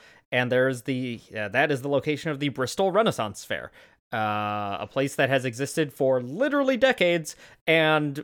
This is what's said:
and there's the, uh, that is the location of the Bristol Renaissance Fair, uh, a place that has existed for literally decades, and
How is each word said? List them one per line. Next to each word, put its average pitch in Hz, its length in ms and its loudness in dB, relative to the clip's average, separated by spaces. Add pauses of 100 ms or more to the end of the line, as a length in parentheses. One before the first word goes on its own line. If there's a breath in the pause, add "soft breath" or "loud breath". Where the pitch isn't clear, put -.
(320 loud breath)
and 123 200 2
there's 127 320 2
the, 127 360 -4 (160)
uh, 107 120 -4
that 135 240 2
is 131 100 -2
the 143 80 -6
location 143 400 -2
of 139 100 -4
the 143 100 -2
Bristol 131 420 0
Renaissance 165 520 0
Fair, 71 280 -8 (420 soft breath)
uh, 104 680 -2
a 110 60 -8
place 139 280 -2
that 139 140 2
has 131 160 0
existed 135 460 -4
for 131 300 2
literally 262 560 0
decades, 175 580 2 (300 loud breath)
and 156 580 2